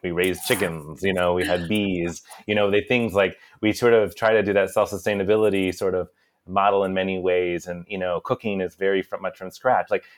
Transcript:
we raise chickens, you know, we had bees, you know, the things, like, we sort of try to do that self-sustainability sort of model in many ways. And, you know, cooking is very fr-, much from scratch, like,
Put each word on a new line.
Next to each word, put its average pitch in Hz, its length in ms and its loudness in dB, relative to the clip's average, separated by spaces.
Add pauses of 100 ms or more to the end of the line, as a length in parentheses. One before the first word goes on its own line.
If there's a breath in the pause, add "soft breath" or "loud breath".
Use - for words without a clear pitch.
we 90 80 -4
raise 90 340 0
chickens, 82 560 -4
you 95 120 0
know, 90 200 2
we 90 120 0
had 87 240 -2
bees, 92 520 -2 (240 loud breath)
you 107 80 -2
know, 104 160 2
the 101 120 2
things, 117 320 -2
like, 95 240 2 (240 soft breath)
we 107 100 2
sort 117 220 4
of 107 240 4
try 110 160 2
to 107 100 4
do 101 80 0
that 98 180 2
self-sustainability 101 1040 0
sort 92 220 -2
of 90 140 -4 (360)
model 98 380 2
in 95 100 -2
many 95 260 -2
ways. 90 480 0
And, 87 200 -10
you 101 100 -10
know, 90 220 -2
cooking 107 400 -4
is 90 160 -4
very 98 260 0
fr-, 98 160 -10
much 92 200 -8
from 92 120 -14
scratch, 117 400 0
like, 95 140 -2 (140)